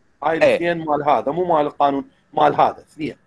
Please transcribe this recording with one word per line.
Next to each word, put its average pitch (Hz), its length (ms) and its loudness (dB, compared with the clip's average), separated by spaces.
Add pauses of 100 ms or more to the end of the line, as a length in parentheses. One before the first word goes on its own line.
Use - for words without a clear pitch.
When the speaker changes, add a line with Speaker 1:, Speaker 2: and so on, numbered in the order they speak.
(240)
Speaker 1:
هاي 151 80 -2
Speaker 2:
إيه. 165 60 -2
Speaker 1:
الاثنين 160 480 2
مال 147 240 -2
هذا، 123 220 0
مو 175 240 -2
مال 147 100 2
القانون، 139 400 -2 (280)
مال 147 220 2
هذا، 120 240 0
اثنين. - 480 -12